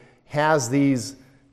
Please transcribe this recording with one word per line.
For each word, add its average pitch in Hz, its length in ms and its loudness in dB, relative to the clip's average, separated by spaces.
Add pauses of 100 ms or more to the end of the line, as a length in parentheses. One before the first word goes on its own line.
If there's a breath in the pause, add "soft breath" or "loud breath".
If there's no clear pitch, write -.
(260 soft breath)
has 147 420 0
these 135 480 0 (360 soft breath)